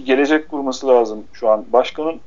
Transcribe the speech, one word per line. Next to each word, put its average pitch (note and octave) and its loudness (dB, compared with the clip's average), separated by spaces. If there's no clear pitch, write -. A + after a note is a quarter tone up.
gelecek C#3+ 0
kurması C#3 -6
lazım G#2+ 2
şu - -4
an. G#2+ 2
Başkanın D#3 -2